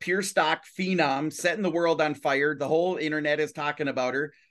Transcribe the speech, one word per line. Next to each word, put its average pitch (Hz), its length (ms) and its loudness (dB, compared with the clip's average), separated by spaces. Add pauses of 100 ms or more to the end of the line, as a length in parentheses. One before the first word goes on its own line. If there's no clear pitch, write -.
pure 185 220 -2
stock 160 420 0 (120)
phenom, 156 560 0
setting 175 300 -2
the 180 80 2
world 165 300 2
on 151 160 2
fire. 143 400 0
The 139 100 -4
whole 170 300 2
internet 151 420 0
is 151 140 -2
talking 147 340 -4
about 127 280 0
her, 147 180 -4 (180)